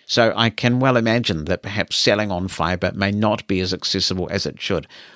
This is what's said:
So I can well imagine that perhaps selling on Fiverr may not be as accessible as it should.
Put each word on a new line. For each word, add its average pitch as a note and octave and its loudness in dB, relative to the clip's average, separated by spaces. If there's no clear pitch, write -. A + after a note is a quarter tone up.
So A2+ 2
I A2+ 4
can B2 0
well B2+ 4
imagine A2+ 0
that F2+ -2
perhaps G2+ -4
selling G#2 2
on F2+ -2
Fiverr F2+ -2
may G2 0
not G#2+ 0
be F#2 0
as F#2 -2
accessible F#2 -2
as G2 -2
it - -8
should. E2+ -2